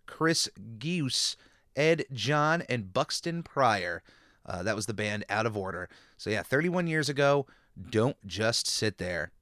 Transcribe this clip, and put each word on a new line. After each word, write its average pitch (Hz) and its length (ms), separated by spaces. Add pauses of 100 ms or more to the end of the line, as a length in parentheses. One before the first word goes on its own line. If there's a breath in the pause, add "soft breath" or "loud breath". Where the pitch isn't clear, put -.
Chris - 420 (300)
Gius, 151 580 (400 soft breath)
Ed 156 340
John, 147 560
and 104 280
Buxton 165 480
Pryor. 101 600 (440 soft breath)
Uh, 90 160
that 104 120
was 104 120
the 110 80
band 104 340
Out 107 160
of 110 100
Order. 92 360 (260 loud breath)
So - 140
yeah, 104 120
thirty-one 170 440
years 156 240
ago, 139 340 (460 soft breath)
Don't 110 260 (100)
Just 104 400
Sit - 300
There. 87 460